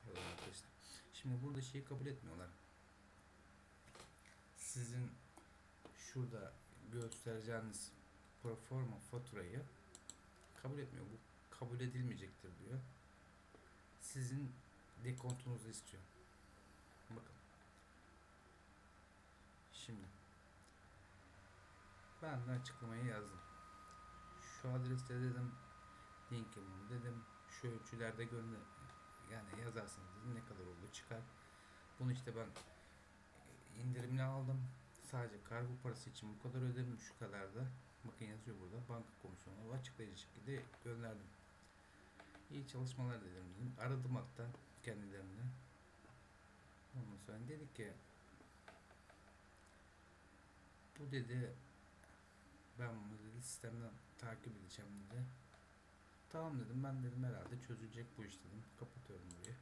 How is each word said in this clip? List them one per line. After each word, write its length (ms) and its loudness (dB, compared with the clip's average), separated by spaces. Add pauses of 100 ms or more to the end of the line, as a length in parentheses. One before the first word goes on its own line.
Pardon 180 -2 (100)
arkadaşlar. 380 -4 (420)
Şimdi 300 6
burada 200 4
şeyi 220 0
kabul 220 2
etmiyorlar. 420 -2 (2000)
Sizin 560 2 (840)
şurada 560 2 (400)
göstereceğiniz 1000 2 (500)
proforma 560 4
faturayı 640 2 (1000)
kabul 160 4
etmiyor. 280 0
"Bu 120 -4 (400)
kabul 220 4
edilmeyecektir," 760 4
diyor. 200 2 (1200)
Sizin 520 4 (520)
dekontunuzu 640 4
istiyor. 340 -4 (1080)
Bakın. 220 -4 (2500)
Şimdi 340 -4 (2250)
ben 240 4
de 40 4
açıklamayı 540 4
yazdım. 360 2 (1000)
"Şu 260 0
adreste," 460 8
dedim, 400 8 (800)
"linki 280 2
bunu," 300 -2
dedim, 340 2 (240)
"şu 200 2
ölçülerde 560 4
gönder," 360 2 (720)
yani 280 0
yazarsanız 560 2
dedim, 180 2
"ne 100 0
kadar 220 -2
oldu 260 -4
çıkar." 280 -2 (800)
Bunu 140 10
işte 240 4
ben 120 4 (1300)
indirimli 400 6
aldım. 460 8 (420)
Sadece 340 2
kargo 280 4 (100)
parası 280 2
için 240 -2
bu 80 -6
kadar 200 4
ödedim. 380 6
Şu 180 -8
kadar 360 0
da, 120 6 (380)
bakın 200 -2
yazıyor 360 -2
burada, 280 -2
banka 200 0 (140)
komisyonu 500 -4
açıklayıcı 480 0
şekilde 420 -2 (220)
gönderdim. 420 2 (1200)
"İyi 180 2
çalışmalar," 520 6
dedim, 360 -2
dedim. 220 2
Aradım 380 8
hatta 300 2 (360)
kendilerini. 600 0 (1500)
Ondan 300 0
sonra 220 -2
dedi 260 -4
ki, 180 0 (3000)
"Bu," 140 0
dedi, 400 6 (1300)
"ben 120 2
bunu," 280 -2
dedi, 240 -6
"sistemden 500 0 (260)
takip 380 -2
edeceğim," 340 -6 (200)
dedi. 140 4 (1080)
"Tamam," 300 4
dedim, 240 6
"ben," 180 6
dedim, 220 6
"herhalde 420 4
çözülecek 400 0 (120)
bu 60 0
iş," 100 -4
dedim. 300 -6 (160)
Kapatıyorum 500 -6
burayı. 300 -4